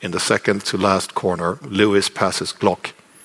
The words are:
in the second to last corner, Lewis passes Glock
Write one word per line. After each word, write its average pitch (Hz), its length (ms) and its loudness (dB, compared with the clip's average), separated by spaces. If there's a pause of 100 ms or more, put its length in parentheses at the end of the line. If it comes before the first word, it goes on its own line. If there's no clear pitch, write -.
in 90 120 -6
the 90 80 -2
second 101 460 0
to - 100 -2
last 95 380 0
corner, 87 480 -2
Lewis 101 460 2
passes - 440 -2
Glock - 400 -2 (320)